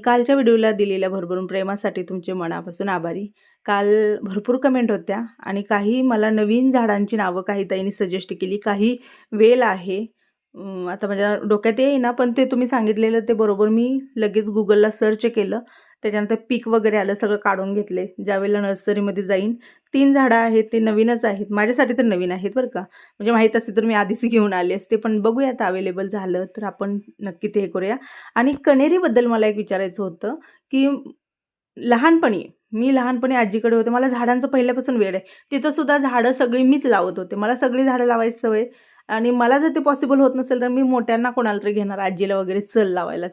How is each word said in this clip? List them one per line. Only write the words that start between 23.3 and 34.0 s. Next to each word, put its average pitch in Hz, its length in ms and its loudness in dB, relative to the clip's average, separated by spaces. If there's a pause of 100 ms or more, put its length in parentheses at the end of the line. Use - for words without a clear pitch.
माहीत 226 240 4
असते 226 200 -4
तर 220 100 0
मी 226 100 0
आधीच 208 300 0
घेऊन 214 280 2
आले 180 220 0
असते, 202 220 -4
पण 214 240 0
बघूया 240 280 0
आता 240 180 -2
अव्हेलेबल 185 420 -4
झालं 190 360 -4 (120)
तर 208 60 -10
आपण 202 340 -6 (240)
नक्की 196 260 -8
ते 208 120 -2
हे 196 100 -2
करूया. 190 280 -4 (380)
आणि 254 180 2 (120)
कण्हेरीबद्दल 277 640 4
मला 220 200 2
एक 208 100 -2
विचारायचं 196 460 -4
होतं 196 320 -8 (380)
की 269 140 2 (880)
लहानपणी, 240 640 4 (300)
मी 254 220 2
लहानपणी 254 400 0
आजीकडे 226 400 2
होते, 226 140 2
मला 247 200 2